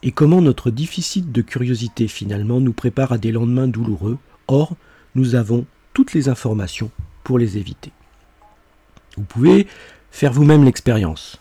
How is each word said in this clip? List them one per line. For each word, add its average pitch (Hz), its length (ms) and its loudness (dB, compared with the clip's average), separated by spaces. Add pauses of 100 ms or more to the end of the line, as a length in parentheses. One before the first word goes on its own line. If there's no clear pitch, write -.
Et 131 80 -2
comment 156 300 4
notre 131 300 2
déficit 160 600 -6
de 117 120 -2
curiosité 120 640 -4
finalement 104 520 -4
nous 127 120 0
prépare 123 400 -4
à 120 60 -2
des 110 140 -2
lendemains 120 360 0
douloureux. 110 500 -4 (300)
Or, 151 260 0 (400)
nous 127 220 2
avons 117 280 0 (280)
toutes 269 200 2
les 139 160 0
informations 110 640 -4 (320)
pour 127 160 0
les 107 180 0
éviter. 104 360 -12 (1200)
Vous 104 60 -10
pouvez 180 460 2 (420)
faire 139 220 -2
vous-même 147 320 6
l'expérience. 110 760 0